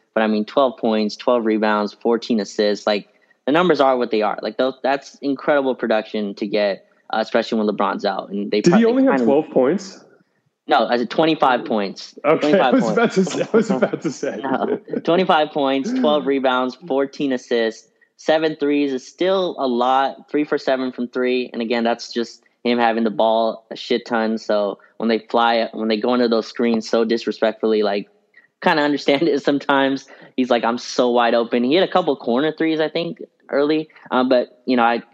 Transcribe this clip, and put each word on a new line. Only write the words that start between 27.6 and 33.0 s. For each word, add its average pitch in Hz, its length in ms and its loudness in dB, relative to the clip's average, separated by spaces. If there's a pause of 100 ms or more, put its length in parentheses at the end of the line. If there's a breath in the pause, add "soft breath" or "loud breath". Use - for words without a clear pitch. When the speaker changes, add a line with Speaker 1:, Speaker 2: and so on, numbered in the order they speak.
Speaker 1:
like, 101 280 -2 (520 soft breath)
kinda 160 220 2
understand 143 400 0
<laughs> 170 40 2
it 139 140 0
sometimes. 135 640 0 (300 loud breath)
He's 127 140 0
like, 117 120 2
"I'm 117 140 0
so 123 320 -2
wide 120 240 2
open." 120 300 0
He 127 100 0
had 180 160 2
a - 20 -14
couple 165 240 0
corner 135 400 0
threes, 160 240 0
I 151 100 0
think, 170 340 -6 (260)